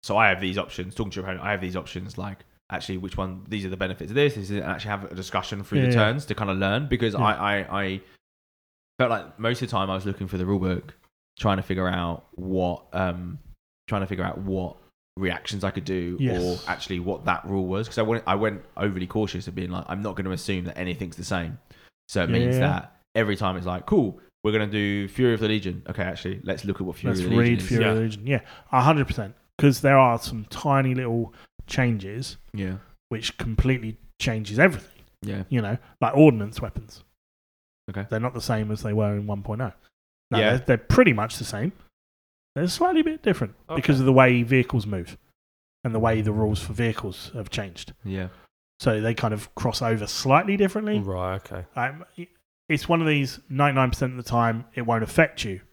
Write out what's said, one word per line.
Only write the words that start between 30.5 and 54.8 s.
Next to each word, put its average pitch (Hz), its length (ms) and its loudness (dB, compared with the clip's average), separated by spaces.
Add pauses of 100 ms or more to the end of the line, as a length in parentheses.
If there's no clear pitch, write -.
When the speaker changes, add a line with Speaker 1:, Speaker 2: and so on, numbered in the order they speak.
Speaker 2:
little 117 400 -2 (320)
changes 117 720 -2 (160)
Speaker 1:
Yeah. 95 240 -4 (320)
Speaker 2:
which 110 280 -6
completely 113 600 0 (220)
changes 110 400 -2
everything. 151 440 2 (200)
Speaker 1:
Yeah. 101 260 -6
Speaker 2:
You 123 120 2
know, 104 160 -2 (220)
like 113 160 0
ordnance 117 460 6
weapons. - 420 -10 (840)
Speaker 1:
Okay. 101 200 -8
Speaker 2:
They're 110 100 -2
not 123 160 -4
the 113 60 -6
same 107 300 -2
as 107 120 -6
they 107 100 -2
were 104 220 2
in 104 120 -4
one 101 160 -4
point 110 180 -6
oh. 120 120 -6 (560)
No, - 80 2
Speaker 1:
Yeah. 107 200 6
Speaker 2:
they're, - 20 -
they're 127 180 4
pretty 208 360 8
much 110 240 -2
the 90 60 -6
same. 113 280 -4 (840)
They're 160 120 0
slightly 330 340 2
bit 311 200 -2
different 127 340 0 (140)
Speaker 3:
Okay. 156 60 -4
Speaker 2:
because 143 240 4
of 131 60 4
the 135 80 8
way 127 300 8
vehicles 120 420 2
move 98 320 -6 (640)
and 117 100 -4
the 110 60 0
way 110 220 2
the 107 100 2
rules 107 300 2
for 82 120 -8
vehicles 110 600 -4
have 104 160 -10
changed. - 440 -8 (100)
Speaker 1:
Yeah. 95 260 -6 (500)
Speaker 2:
So 110 220 2
they 113 120 0
kind 110 200 0
of 104 220 -8
cross - 260 -2
over 113 260 0
slightly 180 500 4
differently. 208 420 0
Speaker 3:
Right, 92 360 -4
okay. 95 300 -10 (100)
Speaker 2:
Um, 139 300 -6 (640)
it's 151 200 0
one 165 120 4
of 160 60 2
these, 143 320 0 (100)
ninety-nine 135 400 4
percent 127 220 -2
of 127 60 -10
the 123 120 -12
time, 117 360 2 (100)
it 127 80 -4